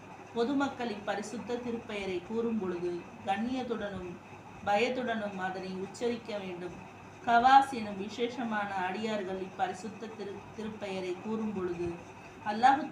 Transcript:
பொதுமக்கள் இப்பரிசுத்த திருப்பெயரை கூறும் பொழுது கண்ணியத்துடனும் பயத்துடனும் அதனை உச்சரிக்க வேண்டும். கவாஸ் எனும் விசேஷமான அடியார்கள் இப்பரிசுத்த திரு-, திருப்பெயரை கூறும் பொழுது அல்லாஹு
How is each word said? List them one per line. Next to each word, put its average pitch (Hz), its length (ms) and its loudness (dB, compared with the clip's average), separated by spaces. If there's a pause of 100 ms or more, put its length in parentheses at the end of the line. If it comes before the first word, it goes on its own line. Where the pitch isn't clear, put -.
(340)
பொதுமக்கள் 247 640 0
இப்பரிசுத்த 214 720 -4
திருப்பெயரை 202 500 -4 (140)
கூறும் 226 320 0
பொழுது 175 280 0 (380)
கண்ணியத்துடனும் 202 840 -2 (560)
பயத்துடனும் 220 800 2
அதனை 190 240 -4 (140)
உச்சரிக்க 233 460 -2 (120)
வேண்டும். 175 320 -6 (520)
கவாஸ் 262 520 10
எனும் 208 240 -4
விசேஷமான 226 680 -2 (180)
அடியார்கள் 196 600 -2
இப்பரிசுத்த 214 680 -4
திரு-, 196 260 -8 (140)
திருப்பெயரை 202 560 -4 (100)
கூறும் 220 320 -2
பொழுது 175 320 -2 (640)
அல்லாஹு 262 400 8